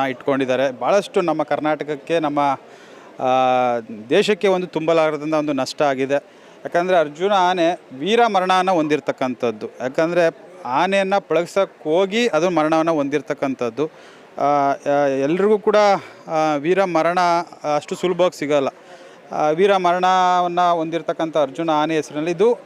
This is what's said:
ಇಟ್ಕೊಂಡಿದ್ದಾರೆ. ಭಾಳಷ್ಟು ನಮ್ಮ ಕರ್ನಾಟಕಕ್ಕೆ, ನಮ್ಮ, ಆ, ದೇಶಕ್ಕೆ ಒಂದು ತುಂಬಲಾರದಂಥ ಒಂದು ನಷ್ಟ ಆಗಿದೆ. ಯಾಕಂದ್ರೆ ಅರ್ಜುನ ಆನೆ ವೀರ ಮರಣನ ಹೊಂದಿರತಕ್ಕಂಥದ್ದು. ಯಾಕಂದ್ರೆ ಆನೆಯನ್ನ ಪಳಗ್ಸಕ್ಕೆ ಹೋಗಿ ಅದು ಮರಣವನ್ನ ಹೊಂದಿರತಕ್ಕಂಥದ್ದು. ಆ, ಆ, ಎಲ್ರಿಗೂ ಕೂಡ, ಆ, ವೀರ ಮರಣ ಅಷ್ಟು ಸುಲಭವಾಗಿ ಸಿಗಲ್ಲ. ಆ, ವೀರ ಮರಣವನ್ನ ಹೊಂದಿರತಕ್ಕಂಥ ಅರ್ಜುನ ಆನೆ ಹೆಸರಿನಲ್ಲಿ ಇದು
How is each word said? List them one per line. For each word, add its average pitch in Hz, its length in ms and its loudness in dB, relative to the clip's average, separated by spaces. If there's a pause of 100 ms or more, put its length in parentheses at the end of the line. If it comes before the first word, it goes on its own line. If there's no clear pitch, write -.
(100)
ಇಟ್ಕೊಂಡಿದ್ದಾರೆ. 131 680 -2
ಭಾಳಷ್ಟು 190 400 0
ನಮ್ಮ 156 220 0
ಕರ್ನಾಟಕಕ್ಕೆ, 151 800 -4
ನಮ್ಮ, 147 180 -2 (840)
ಆ, 131 60 -2 (840)
ದೇಶಕ್ಕೆ 202 380 2
ಒಂದು 180 180 0
ತುಂಬಲಾರದಂಥ 156 680 0
ಒಂದು 151 180 0
ನಷ್ಟ 131 300 -4
ಆಗಿದೆ. 135 320 0 (500)
ಯಾಕಂದ್ರೆ 175 320 0
ಅರ್ಜುನ 160 360 0
ಆನೆ 180 480 0 (180)
ವೀರ 226 280 2
ಮರಣನ 185 440 2
ಹೊಂದಿರತಕ್ಕಂಥದ್ದು. 131 960 -2 (140)
ಯಾಕಂದ್ರೆ 165 680 0 (160)
ಆನೆಯನ್ನ 190 540 0
ಪಳಗ್ಸಕ್ಕೆ 185 680 -2
ಹೋಗಿ 196 420 0
ಅದು 170 240 0
ಮರಣವನ್ನ 160 400 2
ಹೊಂದಿರತಕ್ಕಂಥದ್ದು. 139 1000 -4 (480)
ಆ, - 40 -2
ಆ, 143 640 0
ಎಲ್ರಿಗೂ 170 520 0
ಕೂಡ, 208 180 0 (520)
ಆ, 156 260 0
ವೀರ 180 300 0
ಮರಣ 170 360 0 (560)
ಅಷ್ಟು 180 200 -6
ಸುಲಭವಾಗಿ 180 420 0
ಸಿಗಲ್ಲ. 143 300 0 (640)
ಆ, 151 160 0
ವೀರ 190 280 4
ಮರಣವನ್ನ 180 840 2
ಹೊಂದಿರತಕ್ಕಂಥ 165 760 -2
ಅರ್ಜುನ 156 340 -2
ಆನೆ 156 260 0
ಹೆಸರಿನಲ್ಲಿ 147 340 -4
ಇದು 214 360 2